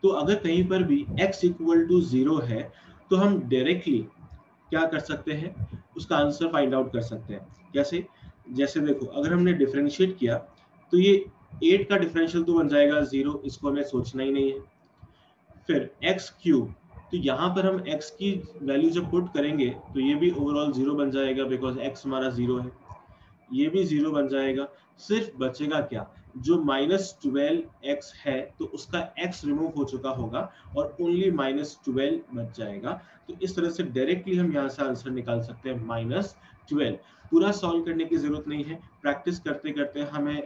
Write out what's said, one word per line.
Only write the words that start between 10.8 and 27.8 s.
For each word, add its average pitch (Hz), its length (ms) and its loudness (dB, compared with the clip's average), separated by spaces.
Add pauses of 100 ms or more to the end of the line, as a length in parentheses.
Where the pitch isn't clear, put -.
तो 175 60 8
ये 196 140 8 (520)
एट 190 240 6
का 202 100 4
डिफरेंशियल 165 460 2
तो 170 100 2
बन 160 140 4
जाएगा 143 340 6
ज़ीरो, 135 420 -2
इसको 139 260 -6
हमें 143 140 0
सोचना 131 380 -4
ही 135 100 0
नहीं 135 200 2
है। 135 80 -6 (1080)
फिर 139 220 0 (140)
एक्स 185 260 -2 (120)
क्यूब 139 320 2 (380)
तो 180 40 -4
यहाँ 139 400 0
पर 190 100 2
हम 190 240 0
x 151 220 -6
की 196 180 -2 (320)
वैल्यू 139 280 2
जब 170 200 -2
पुट 175 240 0
करेंगे 147 340 0 (260)
तो 135 60 0
ये 139 140 4
भी 170 160 4
overall 147 420 0
ज़ीरो 135 220 0
बन 143 160 0
जाएगा 135 360 0
because 127 380 -2
x 139 220 -8
हमारा 131 240 -2
ज़ीरो 123 280 0
है, 123 120 -8 (800)
ये 135 180 2
भी 185 160 2
ज़ीरो 151 280 0
बन 143 160 0
जाएगा। 135 400 -2 (320)
सिर्फ 214 380 -2
बचेगा 147 440 -2
क्या, 117 240 -8 (320)
जो 156 260 2
माइनस 147 580 0
ट्वेल्व 143 680 -2